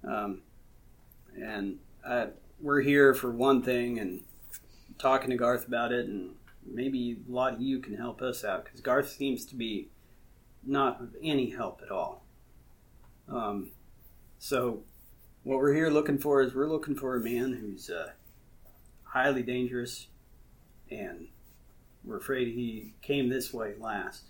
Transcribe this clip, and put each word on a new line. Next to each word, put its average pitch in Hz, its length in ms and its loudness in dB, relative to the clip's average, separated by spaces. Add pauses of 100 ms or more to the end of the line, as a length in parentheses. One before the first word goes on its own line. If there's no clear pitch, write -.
Um, 104 380 -4 (1000)
and, 101 380 -6 (260)
uh, 123 220 0 (320)
we're 143 220 4
here 139 320 10
for 127 180 0
one 127 300 6
thing 120 360 0
and 92 240 -6 (760)
talking 131 320 2
to 123 80 2
Garth 123 280 2
about 120 280 0
it, 120 140 0
and 95 280 -8 (300)
maybe 123 520 -2 (120)
a - 20 -8
lot 127 220 0
of 113 80 -6
you 131 180 0
can 104 160 -10
help 113 260 -8
us 127 220 -6
out, 98 220 -4
'cause - 160 -20
Garth 139 280 2
seems 135 360 -4
to - 100 -18
be 110 320 -6 (760)
not 135 360 0
of 120 240 -12
any 147 280 0
help - 300 -8
at - 80 -18
all. 92 360 -4 (1040)
Um, 104 420 -6 (680)
so 123 460 -2 (600)
what 135 160 0
we're 143 140 6
here 160 160 4
looking 147 280 4
for 139 240 4
is 131 120 2
we're 135 140 2
looking 151 280 -2
for 127 200 -2
a 120 60 0
man 120 320 -2
who's, 104 360 -10
uh, 85 220 -8 (920)
highly 131 400 2
dangerous, 123 680 -4 (840)
and 87 380 -10 (720)
we're 113 140 -8
afraid 127 360 -2
he 113 480 -6
came 139 280 2
this 131 240 -2
way 107 240 -4
last. 107 520 -6